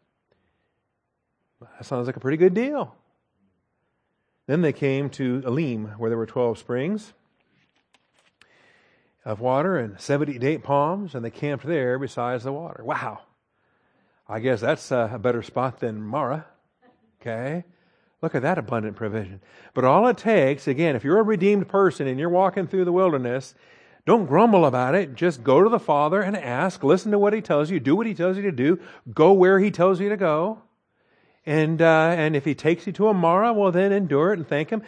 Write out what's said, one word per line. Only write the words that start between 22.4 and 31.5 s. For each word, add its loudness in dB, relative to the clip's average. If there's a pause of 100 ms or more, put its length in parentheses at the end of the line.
through -2
the -2
wilderness, 0 (500)
don't 4
grumble 6
about 2
it. -2
Just -2
go 6
to 4
the 2
Father 0
and -4
ask. -4
Listen 2
to 2
what 2
he -2
tells 0
you. -2
Do 0
what 0
he -6
tells -2
you -8
to -2
do. 0 (320)
Go 6
where 6
he 2
tells 2
you -2
to -4
go. -2 (880)
And, 2